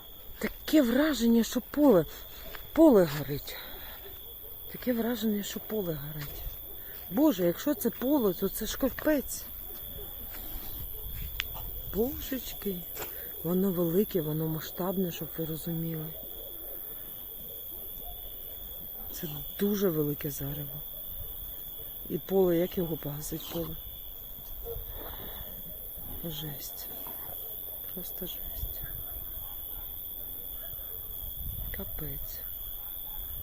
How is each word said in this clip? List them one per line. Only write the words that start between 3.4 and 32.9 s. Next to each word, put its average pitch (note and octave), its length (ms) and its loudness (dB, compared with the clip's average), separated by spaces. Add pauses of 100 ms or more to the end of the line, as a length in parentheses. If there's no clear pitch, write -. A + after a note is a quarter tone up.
Таке B3 220 2
враження, A3 500 2
що - 160 -4
поле F3+ 380 0 (100)
горить. D3 340 -6 (680)
Боже, G#3 340 6
якщо F3 280 4
це - 160 2
поле, B3 440 4
то G3 160 0
це - 160 -4
ж - 120 -2
капець. - 680 2 (2500)
Божечки, A#3+ 800 -2 (680)
воно F#3 280 4
велике, F3 500 4
воно D#3 260 0
масштабне, F3 640 -2
щоб D#3+ 160 -6 (100)
ви E3 80 -2
розуміли. D#3+ 600 -2 (3000)
Це - 160 -6 (320)
дуже G3+ 300 4
велике D3+ 420 2
зарево. C#3+ 500 -4 (1300)
І F3+ 80 0
поле, F3+ 400 6
як F3+ 200 2
його E3 200 2
погасить, D3 560 -6
поле? D#3+ 220 -4 (2500)
Жесть. D3+ 640 -6 (1080)
Просто - 320 -4
жесть. - 560 -4 (3000)
Капець. - 680 -6 (1040)